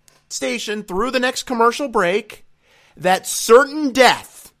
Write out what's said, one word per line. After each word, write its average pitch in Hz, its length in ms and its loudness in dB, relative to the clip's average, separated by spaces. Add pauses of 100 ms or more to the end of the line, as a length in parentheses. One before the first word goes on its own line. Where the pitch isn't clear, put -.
(300)
station 226 540 -8
through 214 280 -4
the 262 80 0
next 254 240 -2
commercial 233 440 0
break, 214 580 -4 (520)
that 180 300 -2
certain 277 640 2
death - 680 0